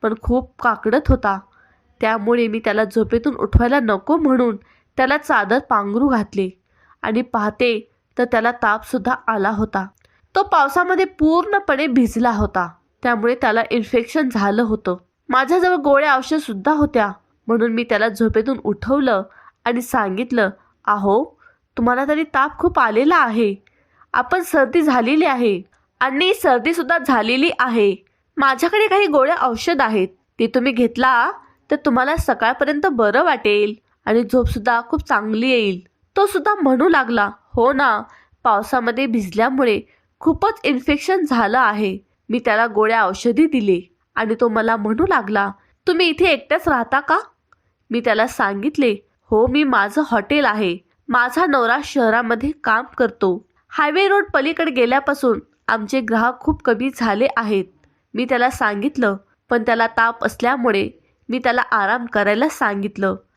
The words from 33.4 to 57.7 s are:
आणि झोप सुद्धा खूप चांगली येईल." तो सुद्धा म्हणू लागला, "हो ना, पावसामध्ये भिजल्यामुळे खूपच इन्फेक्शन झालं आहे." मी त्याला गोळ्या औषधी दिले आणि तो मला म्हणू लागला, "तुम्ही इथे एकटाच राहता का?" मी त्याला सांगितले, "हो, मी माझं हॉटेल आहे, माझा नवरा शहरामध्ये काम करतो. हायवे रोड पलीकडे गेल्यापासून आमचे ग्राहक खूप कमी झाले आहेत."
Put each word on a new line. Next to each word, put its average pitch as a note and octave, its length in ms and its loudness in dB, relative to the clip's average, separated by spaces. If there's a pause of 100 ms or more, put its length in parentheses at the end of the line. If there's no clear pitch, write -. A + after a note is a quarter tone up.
आणि A3+ 180 2
झोप B3 220 2
सुद्धा A#3 360 -2
खूप C#4 260 -4
चांगली A3 420 0
येईल." G#3 300 0 (360)
तो G4+ 100 4
सुद्धा G4+ 380 0
म्हणू C4+ 260 4
लागला, A#3 400 2 (260)
"हो B3+ 180 2
ना, B3+ 280 0 (420)
पावसामध्ये A#3 640 0
भिजल्यामुळे A3+ 760 0 (380)
खूपच G4+ 440 0
इन्फेक्शन D4 640 0
झालं A#3 300 0
आहे." G#3 380 0 (320)
मी A#3 100 0
त्याला A#3 280 2
गोळ्या A3 360 2
औषधी A3 420 0
दिले G3+ 460 0 (240)
आणि A3 260 -2
तो A#3+ 60 4
मला A3+ 280 0
म्हणू A3 340 0
लागला, G#3 420 -2 (360)
"तुम्ही F4 200 2
इथे D#4+ 180 0
एकटाच D#4 420 0
राहता C4 320 0
का?" D#4 200 0 (680)
मी A#3 100 -2
त्याला A3+ 280 2
सांगितले, A3+ 680 -2 (340)
"हो, A3+ 180 4
मी C#4+ 160 2
माझं B3 420 0
हॉटेल B3 400 0
आहे, G#3 320 0 (300)
माझा B3 380 0
नवरा B3+ 380 2
शहरामध्ये A#3 680 0 (120)
काम A3+ 220 0 (120)
करतो. G3+ 520 -2 (200)
हायवे D#4 380 0
रोड G4+ 260 2
पलीकडे D#4 380 -2
गेल्यापासून C4 680 0 (280)
आमचे A3 340 -2
ग्राहक A3+ 380 -2
खूप - 240 -2
कमी A#3+ 320 0
झाले A3+ 320 0 (100)
आहेत." G#3 280 0 (480)